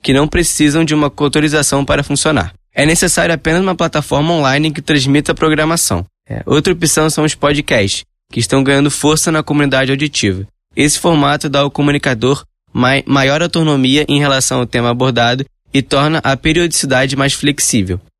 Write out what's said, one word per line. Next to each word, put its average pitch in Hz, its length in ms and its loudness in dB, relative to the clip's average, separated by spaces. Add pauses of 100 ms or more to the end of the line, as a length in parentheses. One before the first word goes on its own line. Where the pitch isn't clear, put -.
que 139 100 2
não 143 140 4
precisam 160 580 0
de 151 80 -2
uma 147 240 0
autorização 147 680 0
para 143 200 0
funcionar. 139 500 -2 (180)
É 135 140 0
necessário 170 480 2
apenas 165 300 0
uma 190 100 -2
plataforma 156 580 -2
online 151 400 2
que 151 100 -8
transmita 143 500 0
a 156 40 0
programação. 156 720 0 (240)
É, - 160 -8
outra 156 260 0
opção 160 380 0
são 151 160 0
os 151 100 -2
podcasts, 143 720 -2 (260)
que - 80 -4
estão 135 240 0
ganhando 139 260 2
força 151 400 0
na 156 140 0
comunidade 135 480 0
auditiva. 110 560 -2 (260)
Esse 147 240 0
formato 147 520 0
dá 139 100 0
ao 143 100 0
comunicador 143 760 0 (260)
mai-, 127 340 0
maior 139 380 0
autonomia 147 640 2
em 143 120 2
relação 135 400 0
ao 123 60 0
tema 120 240 0
abordado 123 560 0 (280)
e 139 80 2
torna 147 420 0
a 135 140 0
periodicidade 139 800 0
mais 139 160 0
flexível. 104 680 -2 (200)